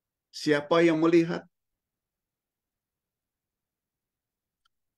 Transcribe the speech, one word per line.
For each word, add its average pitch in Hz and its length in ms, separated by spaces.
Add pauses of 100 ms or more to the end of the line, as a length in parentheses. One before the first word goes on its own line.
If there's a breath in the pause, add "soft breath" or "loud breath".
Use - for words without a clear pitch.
(340)
siapa 147 480
yang 165 160
melihat. 170 480 (3500)